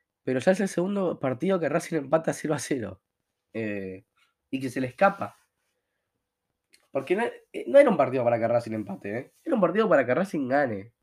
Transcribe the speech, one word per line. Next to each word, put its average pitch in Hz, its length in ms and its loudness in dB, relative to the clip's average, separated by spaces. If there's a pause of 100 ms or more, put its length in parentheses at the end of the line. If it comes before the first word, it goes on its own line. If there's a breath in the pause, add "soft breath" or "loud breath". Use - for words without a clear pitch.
(240)
pero 127 160 -2
ya 190 120 4
es 190 80 0
el 190 80 0
segundo 190 520 -2
partido 165 400 0
que 151 80 0
Racing 160 280 -4
empata 147 360 0
cero 151 220 -4
a 139 40 -4
cero, 107 420 -6 (520)
eh, 101 520 -8 (460)
y 135 100 -4
que 131 100 -6
se 135 100 -6
le 127 80 -2
escapa. 185 480 0 (1500)
Porque 139 260 -2
no, 226 80 0 (280)
eh, - 160 -8
no 262 100 8
era 285 100 10
un 190 80 2
partido 127 280 2
para 117 140 4
que 113 100 0
Racing 117 240 0
empate, 110 460 -6
¿eh? - 140 -14 (120)
Era 302 100 -2
un 214 60 2
partido 185 280 2
para 139 160 4
que 123 100 0
Racing 156 340 -2
gane. 117 440 -2 (100)